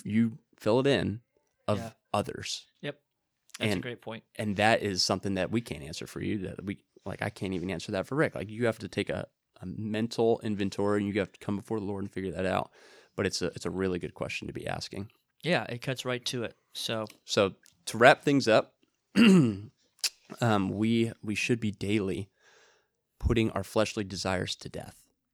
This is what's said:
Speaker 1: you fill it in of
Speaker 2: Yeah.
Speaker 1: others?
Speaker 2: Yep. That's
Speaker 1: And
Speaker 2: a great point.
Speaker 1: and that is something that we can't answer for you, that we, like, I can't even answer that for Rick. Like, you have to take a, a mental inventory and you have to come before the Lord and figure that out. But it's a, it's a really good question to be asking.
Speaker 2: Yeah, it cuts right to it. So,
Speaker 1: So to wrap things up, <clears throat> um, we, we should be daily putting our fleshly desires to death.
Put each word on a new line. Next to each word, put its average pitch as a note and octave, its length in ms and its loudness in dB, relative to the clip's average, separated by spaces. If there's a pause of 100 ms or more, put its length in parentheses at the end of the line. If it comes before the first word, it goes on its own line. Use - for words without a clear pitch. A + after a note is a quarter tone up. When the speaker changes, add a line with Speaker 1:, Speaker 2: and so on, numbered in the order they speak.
Speaker 1:
you A2+ 340 0 (200)
fill A2 220 2
it C3+ 80 2
in G#2+ 340 0 (460)
of G#2 100 0
Speaker 2:
Yeah. A2+ 140 -8 (220)
Speaker 1:
others? - 520 -4 (160)
Speaker 2:
Yep. - 180 -12 (600)
That's A2 120 0
Speaker 1:
And F#2+ 80 -2
Speaker 2:
a - 20 -6
great A#2+ 200 -12
point. A2 220 -12 (120)
Speaker 1:
and G#2+ 220 -4
that G#2+ 240 4
is F#2 220 0
something G2 320 0
that F#2 160 0
we A#2 100 0
can't - 220 -10
answer - 240 -12
for - 140 -10
you, G2 180 -2
that F2+ 240 -8
we, G2 160 -6 (260)
like, G2 160 -8
I G#2+ 80 -2
can't F#2+ 240 -6
even F2+ 180 -4
answer F2 220 -8
that F#2+ 140 -2
for C3 80 -8
Rick. D3 200 0
Like, G2 140 -8
you A2 160 -4
have A2 140 0
to G#2 80 -8
take - 220 -4
a, - 180 -4 (340)
a F2+ 40 -14
mental A2 800 0
inventory G#2 600 0
and G2+ 100 -2
you G#2 60 2
have F2+ 120 -2
to - 80 -20
come - 160 -4
before G#2+ 240 -4
the G2 60 -6
Lord G2 180 -6
and G2 80 -10
figure F#2+ 200 -6
that F#2+ 140 -4
out. F#2 260 -2 (440)
But G2+ 100 0
it's - 160 -2
a, F2+ 60 -2
it's - 180 -8
a F2 40 -2
really F#2 300 -2
good E2+ 140 -8
question - 340 -8
to - 60 -10
be - 140 -8
asking. G2+ 420 -8 (320)
Speaker 2:
Yeah, D3 280 0
it A#2+ 120 -8
cuts C3 220 -6
right B2 220 -4
to A#2+ 180 -4
it. - 120 -8 (180)
So, A2 320 -4 (180)
Speaker 1:
So G2 320 2 (300)
to - 120 -8
wrap B2 260 8
things C#3 240 4
up, - 260 4 (220)
<clears throat> - 200 -20 (1300)
um, G#2 280 2
we, A2+ 420 2 (120)
we G#2 120 -4
should A#2 240 0
be A2 120 -2
daily G2 580 -2 (880)
putting A2+ 320 2
our G2 120 -2
fleshly G#2+ 400 0
desires F#2+ 540 -2
to - 120 -14
death. - 340 -12 (300)